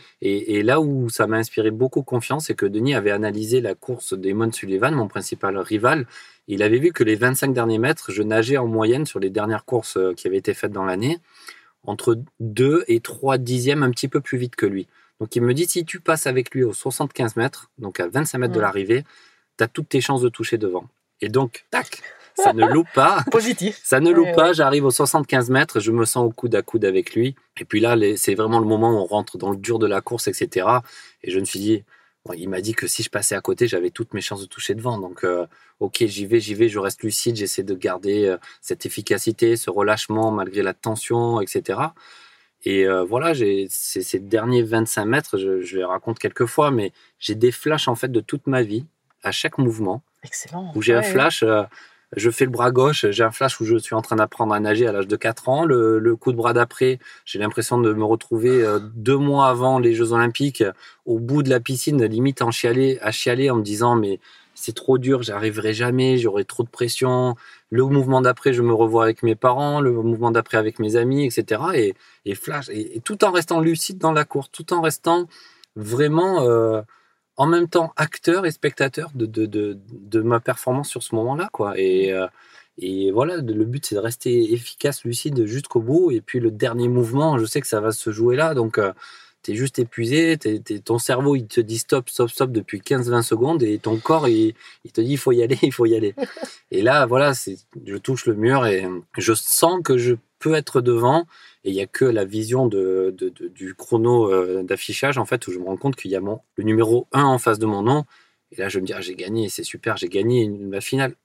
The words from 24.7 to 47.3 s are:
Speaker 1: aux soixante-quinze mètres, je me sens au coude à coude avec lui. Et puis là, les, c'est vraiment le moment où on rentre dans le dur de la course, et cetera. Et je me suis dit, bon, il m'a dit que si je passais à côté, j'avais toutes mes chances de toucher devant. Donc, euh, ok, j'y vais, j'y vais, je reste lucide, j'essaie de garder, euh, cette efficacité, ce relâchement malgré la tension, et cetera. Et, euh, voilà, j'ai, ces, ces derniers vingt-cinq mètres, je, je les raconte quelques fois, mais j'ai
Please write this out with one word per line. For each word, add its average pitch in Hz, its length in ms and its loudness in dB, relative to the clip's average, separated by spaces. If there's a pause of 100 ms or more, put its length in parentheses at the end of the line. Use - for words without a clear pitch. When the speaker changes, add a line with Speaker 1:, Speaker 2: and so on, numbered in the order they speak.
Speaker 1:
aux 135 60 4
soixante-quinze 135 600 2
mètres, 135 280 2
je 107 140 0
me 117 120 2
sens 120 220 0
au 113 40 0
coude 113 240 -4
à 98 80 2
coude 107 220 -2
avec 95 300 0
lui. 123 220 0 (240)
Et 90 40 -12
puis 104 140 -2
là, 117 160 4
les, 104 220 2
c'est 98 180 0
vraiment 110 240 0
le 113 60 2
moment 110 260 2
où 113 60 2
on 98 80 0
rentre 101 340 -4
dans 95 120 -4
le 98 60 -2
dur 110 220 -2
de 107 80 2
la 98 140 0
course, - 260 -6
et 101 60 -2
cetera. 95 500 0 (400)
Et - 80 -10
je 92 80 -2
me 98 60 -2
suis - 160 -8
dit, 107 240 0 (400)
bon, 92 120 -12
il 90 120 -10
m'a 95 120 -6
dit 110 140 -6
que - 140 -4
si - 140 -6
je - 80 -8
passais 104 260 -4
à 95 40 -6
côté, 113 280 0
j'avais 90 220 -2
toutes - 240 -10
mes 101 60 -6
chances 98 200 -8
de 98 60 -14
toucher - 280 -6
devant. 113 240 -4
Donc, 90 240 -12
euh, 87 240 0 (320)
ok, 98 280 -4
j'y 101 200 -4
vais, 113 140 2
j'y 104 140 -6
vais, 113 140 2
je 104 120 -6
reste 98 220 -4
lucide, 117 340 -4
j'essaie 101 260 -4
de 98 120 -6
garder, 98 520 -2
euh, 92 120 0 (240)
cette - 240 -8
efficacité, 110 680 0
ce - 140 -6
relâchement 107 640 0
malgré 98 300 -4
la 95 120 -2
tension, 117 640 -2
et 95 60 -2
cetera. 113 480 -4 (680)
Et, 98 240 2
euh, 92 160 2
voilà, 139 300 0
j'ai, 98 360 0
ces, - 320 -6
ces 95 160 -4
derniers 110 440 2
vingt-cinq 110 420 0
mètres, 123 340 0
je, 95 220 -2
je 90 160 -8
les 92 80 -2
raconte 95 340 -4
quelques 113 280 -2
fois, 147 240 2
mais 107 220 0 (260)
j'ai - 160 -4